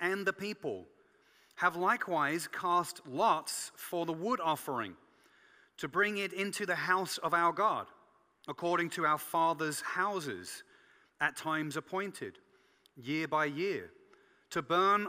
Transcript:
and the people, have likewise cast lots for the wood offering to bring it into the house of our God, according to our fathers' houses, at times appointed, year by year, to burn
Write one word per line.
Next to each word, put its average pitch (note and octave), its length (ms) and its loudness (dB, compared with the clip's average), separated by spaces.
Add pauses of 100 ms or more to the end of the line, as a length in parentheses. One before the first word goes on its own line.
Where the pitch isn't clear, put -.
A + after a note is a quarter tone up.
and F#3+ 260 0
the F#3+ 60 2
people, D#3 520 -6 (720)
have F3 200 2
likewise F3 720 2
cast F3 580 0
lots D#3+ 680 0
for E3+ 280 -4
the E3 80 -2
wood F3 300 -2
offering C3 520 -2 (800)
to D#3+ 100 -6
bring G3+ 320 2
it F#3+ 140 -2
into G3 340 -4
the F3 80 2
house F3 440 2
of D#3+ 140 -2
our E3+ 200 6
God, E3+ 340 0 (600)
according E3+ 420 0
to E3 160 0
our D3+ 120 4
fathers' D#3+ 640 0
houses, D#3+ 840 -4 (560)
at D3 160 0
times D#3 400 -4
appointed, F3+ 640 -6 (580)
year D3+ 320 -4
by D3+ 160 2
year, D3 460 -4 (600)
to E3+ 100 -2
burn F#3+ 480 2